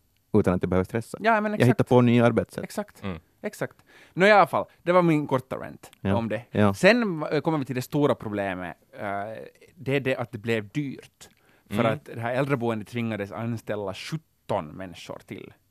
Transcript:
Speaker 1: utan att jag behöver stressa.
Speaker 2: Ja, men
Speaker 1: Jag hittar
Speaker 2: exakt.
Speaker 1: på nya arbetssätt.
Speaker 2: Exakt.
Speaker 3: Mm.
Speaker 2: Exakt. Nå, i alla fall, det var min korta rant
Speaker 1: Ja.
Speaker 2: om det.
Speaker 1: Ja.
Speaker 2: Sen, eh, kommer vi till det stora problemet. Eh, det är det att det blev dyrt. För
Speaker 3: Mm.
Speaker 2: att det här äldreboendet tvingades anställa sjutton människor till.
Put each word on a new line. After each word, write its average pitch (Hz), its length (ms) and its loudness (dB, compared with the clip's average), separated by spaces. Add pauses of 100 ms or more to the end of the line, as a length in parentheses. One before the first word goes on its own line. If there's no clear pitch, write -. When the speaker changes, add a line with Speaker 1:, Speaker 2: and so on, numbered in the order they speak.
(340)
Speaker 1:
utan 98 200 4
att 90 100 -2
jag 92 60 0
behöver 92 160 2
stressa. - 360 -8
Speaker 2:
Ja, 220 200 2
men 214 100 -4
Speaker 1:
Jag 214 80 -4
hittar 123 120 6
Speaker 2:
exakt. - 180 0
Speaker 1:
på 123 120 8
nya 120 240 6
arbetssätt. 110 380 0
Speaker 2:
Exakt. - 400 -12
Speaker 3:
Mm. 90 160 -10 (220)
Speaker 2:
Exakt. 208 340 -10 (380)
Nå, 170 120 2
i 208 60 8
alla 196 160 8
fall, 104 180 -2 (180)
det 170 80 0
var 180 100 6
min 156 260 2
korta 131 280 -2
rant - 360 -14 (100)
Speaker 1:
Ja. 98 140 2
Speaker 2:
om 113 140 -2
det. 107 120 -6 (100)
Speaker 1:
Ja. 104 220 4
Speaker 2:
Sen, 190 580 2
eh, 147 100 0
kommer 160 160 0
vi 135 80 -4
till 131 100 -6
det 127 60 -4
stora 143 340 2
problemet. 98 640 -6 (220)
Eh, - 40 -10 (720)
det 135 200 -4
är 143 40 0
det 131 160 -2
att 123 160 -6
det 117 60 -10
blev 110 300 -4
dyrt. - 600 -10 (400)
För 101 100 -2
Speaker 3:
Mm. 113 140 2
Speaker 2:
att - 120 -8
det 135 140 -12
här 117 140 -4
äldreboendet 117 540 -2
tvingades 110 440 -4
anställa 107 600 -6
sjutton - 760 -8
människor 90 580 -14
till. - 280 -16 (180)